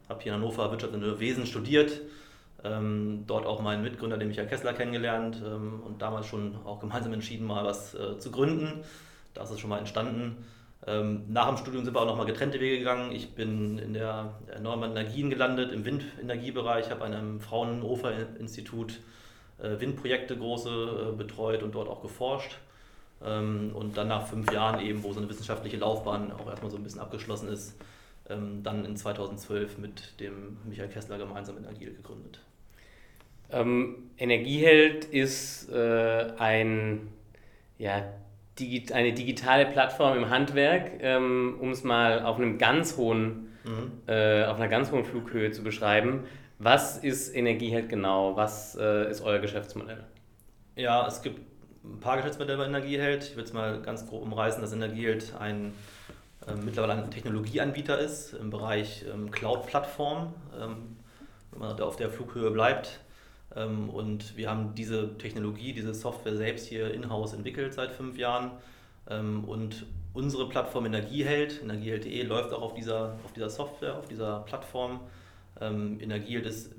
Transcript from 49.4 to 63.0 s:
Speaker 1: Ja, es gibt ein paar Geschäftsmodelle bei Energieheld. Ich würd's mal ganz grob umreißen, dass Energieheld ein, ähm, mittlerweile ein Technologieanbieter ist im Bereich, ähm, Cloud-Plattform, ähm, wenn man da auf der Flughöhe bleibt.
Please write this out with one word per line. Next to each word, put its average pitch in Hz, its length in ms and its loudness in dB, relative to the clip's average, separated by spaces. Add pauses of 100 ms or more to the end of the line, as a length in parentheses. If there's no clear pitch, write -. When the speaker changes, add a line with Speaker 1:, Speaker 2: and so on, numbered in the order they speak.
Speaker 1:
Ja, 123 320 4
es 117 140 -4
gibt 110 200 -6 (440)
ein 107 160 -12
paar 127 160 2
Geschäftsmodelle 143 400 -2
bei 139 80 0
Energieheld. 143 600 0
Ich - 120 -12
würd's 113 160 -8
mal 110 300 -2
ganz 113 260 -6
grob 110 140 -8
umreißen, 110 400 0
dass 107 100 -4
Energieheld 110 680 0
ein, 104 360 -4 (720)
ähm, 104 160 -4
mittlerweile 110 300 2
ein 107 160 -4
Technologieanbieter 135 880 0
ist 147 340 -4
im 110 160 -8
Bereich, 107 640 -2
ähm, 104 180 -6
Cloud-Plattform, 143 1000 -2 (260)
ähm, 113 380 -8 (540)
wenn - 100 -12
man 107 160 -6
da - 80 0
auf - 120 -2
der 113 120 -2
Flughöhe 117 420 -2
bleibt. 113 500 4 (540)